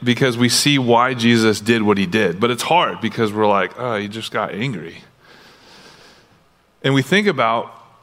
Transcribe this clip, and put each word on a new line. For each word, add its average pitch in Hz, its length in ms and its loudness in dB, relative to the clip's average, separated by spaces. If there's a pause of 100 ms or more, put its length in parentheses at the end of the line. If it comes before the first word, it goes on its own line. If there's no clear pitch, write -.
because 123 360 0
we 123 100 4
see 139 320 2
why 120 340 4
Jesus 113 460 2
did 110 240 0
what 104 140 4
he 98 80 0
did. 90 340 0
But 117 120 0
it's 120 120 -6
hard 139 380 0
because 110 320 -2
we're 107 120 0
like, 98 320 0
"Oh, 120 200 -6
he 104 100 -6
just 107 240 -14
got 104 220 -6
angry." 87 500 -10 (1800)
And 139 100 0
we 135 80 2
think 202 260 0
about, 120 420 -2 (340)